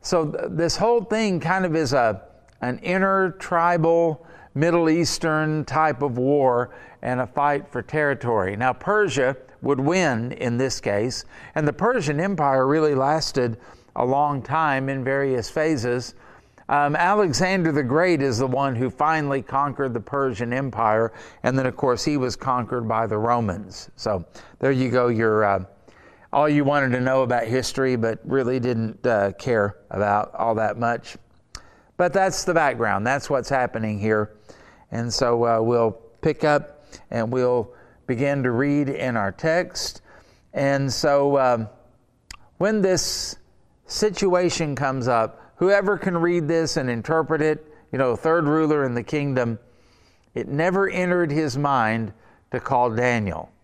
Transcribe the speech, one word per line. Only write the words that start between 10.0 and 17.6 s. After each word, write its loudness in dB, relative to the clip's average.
in -2
this -2
case, -2
and 0
the 0
Persian 0
Empire 2
really 2
lasted 0
a 2
long 0
time -2
in -4
various 0
phases. -2
Um, 2
Alexander 2